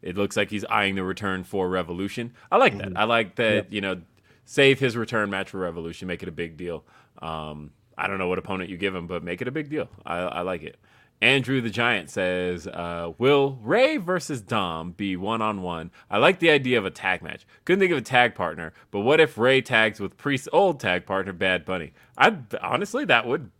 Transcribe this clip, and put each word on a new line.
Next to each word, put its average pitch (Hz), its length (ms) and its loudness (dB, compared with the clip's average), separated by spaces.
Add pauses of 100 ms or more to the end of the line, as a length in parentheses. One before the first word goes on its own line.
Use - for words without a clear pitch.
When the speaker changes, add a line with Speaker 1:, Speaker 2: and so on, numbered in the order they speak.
Speaker 1:
it 90 160 -8
looks 101 180 -2
like 104 140 0
he's 104 160 -6
eyeing 101 300 0
the 95 80 -2
return 92 420 -4
for 92 240 -2
Revolution. 92 640 -4 (180)
I 185 60 4
like 214 200 6
that. 101 120 -8
Speaker 2:
Mm-hmm. 90 80 -8
Speaker 1:
I 104 80 2
like 113 300 2
that, 113 180 2
Speaker 2:
Yep. 110 160 0
Speaker 1:
you 104 120 -4
know, 95 200 -4 (420)
save 135 360 4
his 123 180 0
return 110 320 -2
match 95 220 -4
for 98 80 -10
Revolution, 85 500 -6
make 87 120 -4
it 90 60 -8
a 85 60 -10
big 82 240 -8
deal. 85 260 -8 (380)
Um, 78 500 -10 (260)
I 92 100 -2
don't 98 100 -2
know 92 100 -2
what 90 120 0
opponent 92 300 -8
you 90 80 -10
give 95 160 -2
him, 87 140 -8
but 85 160 -6
make 87 180 -8
it 120 60 -6
a 123 40 -8
big 151 180 -8
deal. 147 200 -6 (160)
I, 87 140 -4
I 90 220 -4
like 90 220 -6
it. - 140 -16 (440)
Andrew 131 380 2
the 117 100 -4
Giant 107 400 -2
says, 90 560 -2
uh, 85 520 -8
"Will 139 440 4
Ray 247 360 2
versus 170 440 -4
Dom 87 500 -4
be 95 260 -4
one-on-one? 95 760 -4 (180)
I 101 80 0
like 143 220 6
the 165 100 4
idea 127 280 4
of 98 80 0
a 92 60 -4
tag 92 300 -2
match. 71 240 -14 (200)
Couldn't 190 160 2
think 185 100 2
of 156 60 0
a 127 40 -2
tag 123 340 2
partner, 82 360 -4 (180)
but 101 120 -2
what 143 180 4
if 156 180 4
Ray 131 240 6
tags 110 380 2
with 98 180 -6
Priest's 139 360 -4
old 170 260 4
tag 90 260 0
partner, 95 280 -2
Bad 92 320 0
Bunny?" 90 260 -6 (260)
I, 185 200 6 (240)
honestly, 202 440 -4
that 120 220 2
would 131 320 -4